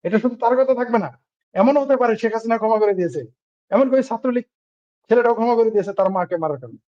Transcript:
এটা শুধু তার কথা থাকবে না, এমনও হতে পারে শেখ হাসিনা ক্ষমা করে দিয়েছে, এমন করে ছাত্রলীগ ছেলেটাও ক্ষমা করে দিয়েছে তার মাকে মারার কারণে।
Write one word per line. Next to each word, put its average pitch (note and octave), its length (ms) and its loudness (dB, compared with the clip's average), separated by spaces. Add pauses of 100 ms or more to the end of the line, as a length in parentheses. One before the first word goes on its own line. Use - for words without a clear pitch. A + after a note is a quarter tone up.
এটা G3+ 160 0
শুধু A#3+ 160 -2
তার A#3+ 240 0
কথা C4 160 2
থাকবে A#3 220 -2
না, E3 120 -2 (440)
এমনও C4+ 280 4
হতে C4+ 160 0
পারে A#3 200 2
শেখ A3 160 -2
হাসিনা A3+ 240 -2
ক্ষমা A3 220 0
করে G#3 140 2
দিয়েছে, E3 280 -4 (480)
এমন B3+ 200 2
করে C4 140 2
ছাত্রলীগ A#3+ 420 -4 (640)
ছেলেটাও A#3 240 4
ক্ষমা A#3 220 0
করে A3+ 160 2
দিয়েছে G3+ 220 -2
তার F#3+ 160 0
মাকে F3+ 280 -4
মারার D3+ 240 -4
কারণে। A2+ 200 -20 (140)